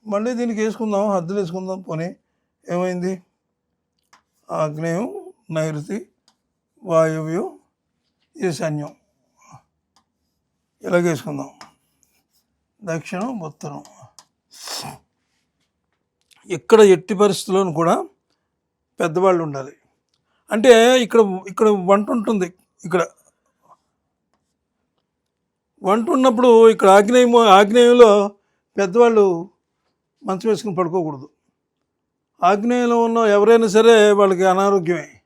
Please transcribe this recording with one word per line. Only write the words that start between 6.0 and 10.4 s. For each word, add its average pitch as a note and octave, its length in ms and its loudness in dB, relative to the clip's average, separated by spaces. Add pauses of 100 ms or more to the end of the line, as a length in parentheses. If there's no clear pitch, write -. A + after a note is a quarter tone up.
వాయువ్యం, D#3+ 560 -2 (1000)
ఈశాన్యం D3+ 460 -8 (1900)